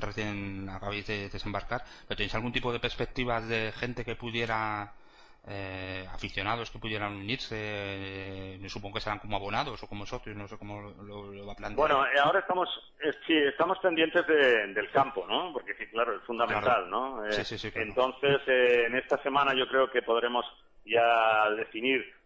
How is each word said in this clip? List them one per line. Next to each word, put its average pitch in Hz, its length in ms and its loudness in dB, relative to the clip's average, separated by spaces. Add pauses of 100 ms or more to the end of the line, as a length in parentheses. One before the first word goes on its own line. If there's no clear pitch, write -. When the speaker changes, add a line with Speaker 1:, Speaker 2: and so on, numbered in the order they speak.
Speaker 1:
recién, 101 680 -4
acabáis 101 380 -6
de 101 220 -4
desembarcar, 101 540 -6 (260)
pero 113 80 -4
¿tenéis 104 180 -2
algún 117 160 0
tipo 123 220 0
de 117 80 -4
perspectivas 117 680 -2
de 110 220 -2
gente 120 340 -6
que 113 120 -6
pudiera, 110 800 -4 (520)
eh, 95 680 -8
aficionados 107 600 -4
que 107 80 -14
pudieran 104 340 -4
unirse? 104 420 -6
Eh, 98 1120 -8
supongo 101 260 -8
que 110 80 -4
serán 104 180 -4
como 104 160 -4
abonados 104 440 -4
o 107 60 -12
como 101 200 -8
socios, 113 280 -8
no 101 140 -10
sé 107 100 -14
cómo 104 220 -10
lo, 101 520 -14
lo 101 140 -14
va 101 60 -10
a - 40 -12
plantear. 107 320 0
Speaker 2:
Bueno, 139 160 4
eh, 131 140 2
ahora 165 220 4
estamos, 180 280 0 (300)
eh, 147 140 0 (160)
sí, 160 80 6
estamos 156 420 2
pendientes 165 480 4
de, 123 480 6
del 101 160 -2
campo, 131 380 2
¿no? 156 240 -2
Porque 107 220 -6
sí, 107 120 -10
claro, 113 300 0
es 95 80 -14
fundamental, 113 400 0
Speaker 1:
Claro. 110 220 4
Speaker 2:
¿no? 117 400 -4
Eh, 107 60 -2
Speaker 1:
Sí, 101 120 0
sí, 110 140 -6
sí, 107 120 -6
claro. 113 160 -4
Speaker 2:
entonces, 131 640 2
eh, 123 380 6
en 120 100 0
esta 131 260 0
semana 139 320 2
yo 127 140 2
creo 131 200 4
que 120 140 2
podremos 117 420 2 (420)
ya 110 640 6
definir 113 520 0 (220)